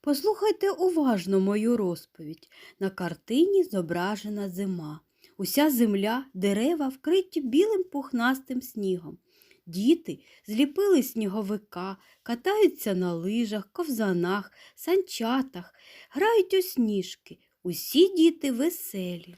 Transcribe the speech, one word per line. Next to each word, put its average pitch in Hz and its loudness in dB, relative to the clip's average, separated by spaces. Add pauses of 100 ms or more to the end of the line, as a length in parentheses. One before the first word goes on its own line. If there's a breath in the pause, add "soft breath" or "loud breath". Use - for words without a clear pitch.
Послухайте 392 0
уважно 254 2
мою 214 2
розповідь. 170 -6 (320 loud breath)
На 190 -2
картині 277 0
зображена 196 -4
зима. 175 -6 (360 soft breath)
Уся 285 2
земля, 226 2 (100)
дерева 226 0
вкриті 339 -2
білим 359 2
пухнастим 262 -2
снігом. 180 -6 (480 soft breath)
Діти 196 0 (280 soft breath)
зліпили 294 2
сніговика, 196 -6 (260 soft breath)
катаються 277 0
на 180 0
лижах, 208 -4
ковзанах, 202 -2 (220 loud breath)
санчатах, 262 -2 (360 loud breath)
грають 392 2
у 370 4
сніжки. 214 -2 (280)
Усі 277 4
діти 320 2
веселі. 185 -6